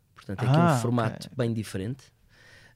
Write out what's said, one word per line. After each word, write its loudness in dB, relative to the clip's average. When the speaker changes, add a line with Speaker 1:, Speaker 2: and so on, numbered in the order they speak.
Speaker 1:
Portanto, -8
é 0
aqui 4
Speaker 2:
Ah, 6
Speaker 1:
um 0
formato -2
Speaker 2:
ok. -16
Speaker 1:
bem 0
diferente, -6